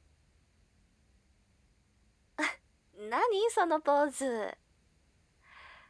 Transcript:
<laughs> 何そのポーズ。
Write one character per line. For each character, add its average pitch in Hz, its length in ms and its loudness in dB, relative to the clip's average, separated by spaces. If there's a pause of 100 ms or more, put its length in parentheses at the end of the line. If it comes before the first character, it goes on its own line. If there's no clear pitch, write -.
(2500)
<laughs> - 220 -4 (380)
何 392 540 0
そ 359 160 2
の 311 140 0
ポ 285 100 2
ー 294 180 4
ズ。 233 480 -6 (1300)